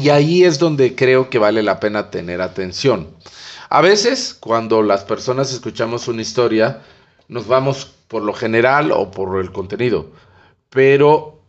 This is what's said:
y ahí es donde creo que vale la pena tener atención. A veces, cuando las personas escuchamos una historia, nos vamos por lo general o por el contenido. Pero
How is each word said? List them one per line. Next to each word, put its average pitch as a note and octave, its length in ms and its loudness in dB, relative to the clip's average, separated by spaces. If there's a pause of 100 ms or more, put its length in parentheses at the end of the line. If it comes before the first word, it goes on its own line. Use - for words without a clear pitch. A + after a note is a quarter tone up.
y C#3+ 80 2
ahí D#3 340 4
es D#3+ 160 4
donde D3 340 2
creo B2+ 360 2
que B2 100 0
vale G#2+ 240 2
la G2+ 160 0
pena G#2 320 -4
tener F2 300 -8
atención. F#2 680 -4 (600)
A - 100 2
veces, G#3 580 0
cuando A2+ 460 0
las G2 220 0
personas B2+ 480 -4
escuchamos A#2 560 -8
una A2+ 120 -6
historia, A2 600 -2 (480)
nos A2 180 -10
vamos C3 420 -2 (200)
por A2+ 140 -6
lo G#2 100 -2
general B2 580 0
o F#2+ 180 -2
por F#2+ 300 -6
el F#2 140 -6
contenido. G2 580 -4 (580)
Pero C#3+ 800 2